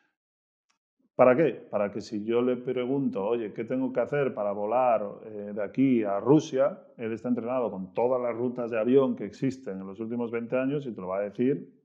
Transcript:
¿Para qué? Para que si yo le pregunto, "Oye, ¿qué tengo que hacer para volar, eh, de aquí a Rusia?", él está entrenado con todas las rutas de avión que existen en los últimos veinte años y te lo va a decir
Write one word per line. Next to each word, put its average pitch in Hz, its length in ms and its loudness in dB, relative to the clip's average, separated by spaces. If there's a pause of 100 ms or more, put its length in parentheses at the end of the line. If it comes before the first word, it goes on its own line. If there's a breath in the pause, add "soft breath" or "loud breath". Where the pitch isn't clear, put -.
(1160 soft breath)
¿Para 127 180 8
qué? 135 340 0
Para 104 220 0
que 107 100 -8
si 104 240 -6
yo 113 160 2
le 123 160 0
pregunto, 123 680 -2
"Oye, 113 260 -2
¿qué 117 120 -6
tengo 131 280 -4
que 127 60 -2
hacer 135 340 0
para 104 200 -2
volar, 107 520 2 (200)
eh, 104 280 -10
de 104 100 -4
aquí 117 420 2
a 101 160 0
Rusia?", 135 600 4 (160)
él 113 160 -6
está 113 160 -8
entrenado 120 440 0
con 95 200 -10
todas 123 300 2
las 117 140 -2
rutas 120 340 -4
de 117 80 -2
avión 123 380 4
que 110 80 -8
existen 101 560 -6
en 95 80 -10
los 98 100 -12
últimos 117 320 -4
veinte 117 260 -4
años 139 300 -2
y 117 60 -8
te 98 80 -12
lo 90 80 -8
va 95 100 -2
a 101 40 -2
decir 123 600 -2